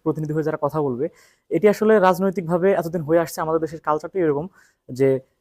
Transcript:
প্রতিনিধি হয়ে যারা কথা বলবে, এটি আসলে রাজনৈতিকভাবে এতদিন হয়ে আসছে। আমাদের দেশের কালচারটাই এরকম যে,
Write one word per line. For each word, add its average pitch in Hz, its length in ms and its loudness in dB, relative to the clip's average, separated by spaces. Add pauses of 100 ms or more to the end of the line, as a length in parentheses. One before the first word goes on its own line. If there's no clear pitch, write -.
প্রতিনিধি 151 300 -4
হয়ে 156 100 -2
যারা 151 180 -4
কথা 151 200 -2
বলবে, 139 280 -4 (400)
এটি 214 200 4
আসলে 214 300 4
রাজনৈতিকভাবে 185 760 2
এতদিন 165 280 -2
হয়ে 160 180 2
আসছে। 165 220 -4
আমাদের 160 200 0
দেশের 160 180 -8
কালচারটাই 156 420 -4
এরকম 156 260 0 (440)
যে, 131 280 2 (220)